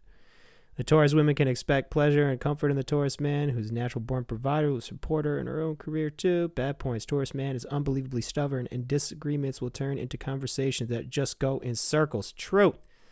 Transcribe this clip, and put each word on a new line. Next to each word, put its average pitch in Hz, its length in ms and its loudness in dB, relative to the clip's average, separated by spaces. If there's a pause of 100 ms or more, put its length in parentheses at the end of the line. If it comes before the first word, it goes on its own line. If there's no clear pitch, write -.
(760)
"The 127 80 -2
Taurus 151 280 6
women 151 220 6
can 139 140 4
expect 135 420 0
pleasure 147 380 4
and 127 100 -2
comfort 147 300 0
in 139 80 2
the 131 60 -2
Taurus 143 360 0
man, 143 300 0
who's 113 220 -2
a - 20 -4
natural 120 280 -2
born 127 220 -4
provider, 135 460 0
who's 123 160 -2
a - 20 -12
supporter 147 520 -2
in 120 80 -4
her 131 120 -4
own 160 160 -4
career 156 340 -4
too." 170 400 2
Bad 139 300 -2
points. 117 260 -2
"Taurus 139 280 -2
man 135 240 -4
is 120 80 -8
unbelievably 135 560 -2
stubborn, 139 500 -2
and 123 160 -4
disagreements 143 720 -2
will 123 120 -4
turn 139 260 -4
into 127 200 -6
conversations 135 720 -2
that 120 200 -4
just 139 300 -2
go 135 200 0
in 120 160 -4
circles." 151 560 0
Truth. - 560 2 (240)